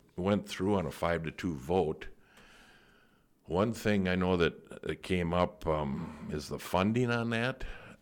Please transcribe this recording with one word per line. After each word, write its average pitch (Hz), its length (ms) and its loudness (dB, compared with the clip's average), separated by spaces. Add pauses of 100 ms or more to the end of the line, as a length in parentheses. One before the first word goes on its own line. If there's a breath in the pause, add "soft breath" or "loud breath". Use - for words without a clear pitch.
(160)
went 95 320 0
through 101 280 0
on 90 100 0
a 65 60 -4
five 85 320 0
to 76 80 -4
two 87 240 -4
vote. 78 520 0 (1400 soft breath)
One 98 280 2
thing 104 340 2
I 90 80 2
know 92 220 4
that, - 460 0
that - 180 -6
came 87 320 0
up, 90 320 2
um, 76 640 -2
is 76 180 -6
the 71 100 -6
funding 110 500 2
on 117 220 0
that, 117 320 -2 (380 loud breath)